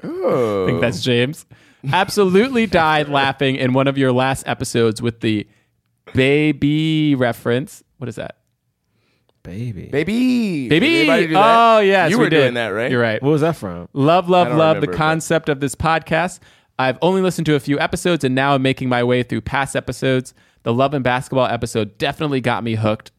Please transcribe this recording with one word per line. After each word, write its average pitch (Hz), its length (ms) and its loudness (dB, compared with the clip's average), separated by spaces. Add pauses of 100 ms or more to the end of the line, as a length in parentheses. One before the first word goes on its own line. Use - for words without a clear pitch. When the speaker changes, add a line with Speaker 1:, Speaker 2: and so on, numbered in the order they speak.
Speaker 1:
Oh. 127 640 -2
Speaker 2:
I - 40 0
think 82 120 -2
that's 117 220 -2
James. 123 420 -2 (480)
"Absolutely 202 760 2
died 156 420 2
laughing 135 480 0
in 131 160 -2
one 135 160 2
of 139 100 -2
your 131 140 2
last 131 340 -2
episodes 117 560 -2
with 117 180 -6
the 107 260 -2 (680)
baby 151 1000 2
reference." 123 680 -4 (160)
What 120 100 -12
is 113 80 -14
that? - 200 -14 (1040)
Speaker 3:
Baby. 98 440 -12
Speaker 1:
Baby. 208 840 -2
Speaker 2:
Baby. - 0 -
Speaker 1:
Did 160 140 2 (140)
anybody 285 320 2
do 156 60 -4
that? 226 420 6
Speaker 2:
Oh, 214 40 4
yes, 190 300 4
Speaker 1:
You 220 80 2
Speaker 2:
we 240 60 4
Speaker 1:
were 170 60 0
Speaker 2:
did. 156 120 4
Speaker 1:
doing 123 120 2
that, 117 140 -2
right? 113 220 -2
Speaker 2:
You're 123 100 0
right. 113 220 0
Speaker 3:
What 139 80 0
was 151 100 2
that 160 160 0
from? 87 380 -12
Speaker 2:
"Love, 170 340 2
love, 180 200 4
Speaker 1:
I - 20 -4
don't 156 80 2
Speaker 2:
love 160 180 4
the 156 60 -4
Speaker 1:
remember, 147 100 -2
but - 60 -4
Speaker 2:
concept 160 500 0
of 139 120 -2
this 139 140 -4
podcast. 165 680 -2 (380)
I've 127 240 0
only 190 200 2
listened 170 240 -2
to 151 80 2
a 139 60 0
few 139 200 -2
episodes 170 440 -2
and 127 100 0
now 139 200 2
I'm 131 80 0
making 131 280 -2
my 123 120 0
way 123 200 2
through 117 200 -6
past 135 340 -4
episodes. 131 580 -4 (280)
The 117 120 -2
Love 139 180 2
and 139 100 -4
Basketball 127 440 0
episode 107 500 -4
definitely 139 460 -4
got 113 220 -2
me 113 100 -2
hooked." 107 440 -4